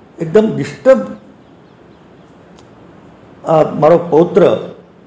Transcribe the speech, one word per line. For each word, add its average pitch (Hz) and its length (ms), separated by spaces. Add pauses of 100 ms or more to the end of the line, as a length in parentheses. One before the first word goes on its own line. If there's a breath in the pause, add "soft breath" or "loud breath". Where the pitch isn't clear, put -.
(180)
એકદમ 208 380
ડિસ્ટર્બ - 440 (2500)
આ 151 240
મારો 156 280
પૌત્ર 151 580 (500)